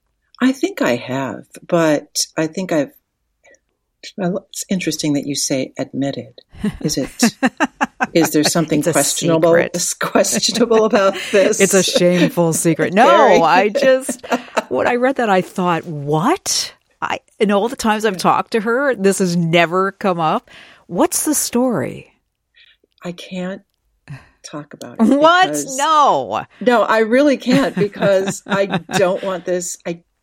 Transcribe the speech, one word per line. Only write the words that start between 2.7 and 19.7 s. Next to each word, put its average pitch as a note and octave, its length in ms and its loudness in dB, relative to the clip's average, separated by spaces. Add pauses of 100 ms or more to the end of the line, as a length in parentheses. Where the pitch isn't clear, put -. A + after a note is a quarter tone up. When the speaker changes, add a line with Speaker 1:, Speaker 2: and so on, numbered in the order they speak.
Speaker 1:
I've, E3 220 -2 (1200)
well, F#3 320 -4
it's - 200 -12
interesting D#3+ 440 -2
that C#3 120 -2
you C#3 100 -6
say C3+ 420 -4
admitted. C3+ 600 -8 (400)
Is - 180 -4
it, - 360 -2 (400)
Speaker 2:
<laughs> - 400 -6
Speaker 1:
is D#3 180 2
there D3+ 120 2
something D3+ 360 0
Speaker 2:
It's D3 80 -2
a E3 60 0
Speaker 1:
questionable, D#3+ 560 0
Speaker 2:
secret. - 260 2
Speaker 1:
is F3 200 -4
questionable A3 880 0
about G3+ 380 2
Speaker 2:
<laughs> - 100 -10
Speaker 1:
this? G3 260 2
Speaker 2:
It's F#3+ 140 4
a F#3+ 100 4
shameful F3 680 2
secret. D#3 400 0
Speaker 1:
<laughs> - 20 -6
Very. A3+ 440 6
Speaker 2:
No, E3 40 4
I F3+ 260 4
just, C4 560 0 (440)
when - 180 -2
I B3 80 0
read B3+ 220 0
that, A#3+ 120 0
I F#3+ 120 4
thought, F3 440 -2
"What?" D#3 880 -2 (280)
I, - 180 -6 (200)
in G#3 120 2
all G3+ 180 2
the C4+ 60 -8
times G#3+ 300 -2
I've G3+ 120 0
talked - 340 0
to A3+ 100 0
her, A#3+ 340 -2
this F#3+ 240 0
has F3 160 0
never E3+ 560 0